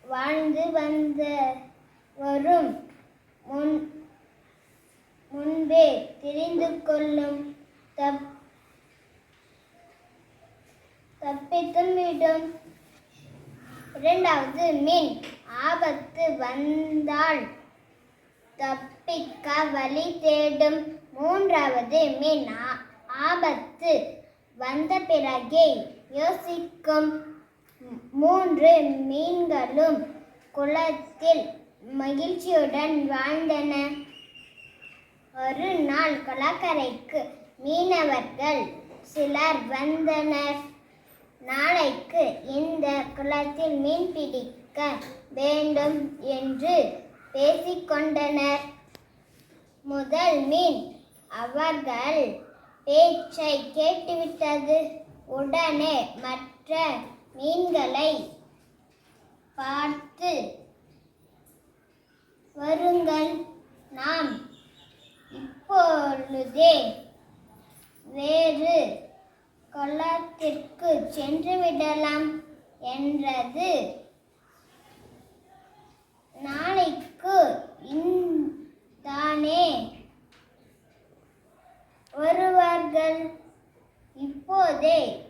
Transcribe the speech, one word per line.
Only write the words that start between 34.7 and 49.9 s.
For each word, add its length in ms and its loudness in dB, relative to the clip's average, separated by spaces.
ஒரு 440 -2
நாள் 460 0
குளக்கரைக்கு 1040 -2
மீனவர்கள் 1160 0
சிலர் 640 0
வந்தனர். 920 0
நாளைக்கு 1080 0
இந்த 580 -2
குளத்தில் 560 -2
மீன் 420 0
பிடிக்க 840 -6
வேண்டும் 920 0
என்று 840 0
பேசிக்கொண்டனர். 1300 0
முதல் 580 0